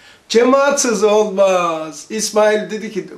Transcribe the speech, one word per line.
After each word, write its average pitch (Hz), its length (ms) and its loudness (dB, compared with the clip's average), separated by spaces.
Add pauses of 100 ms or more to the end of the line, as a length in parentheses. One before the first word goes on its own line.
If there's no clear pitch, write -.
(300)
Cemaatsız 254 760 2
olmaz. 190 1080 0
İsmail 214 600 0
dedi 208 220 -10
ki, 170 160 -8 (100)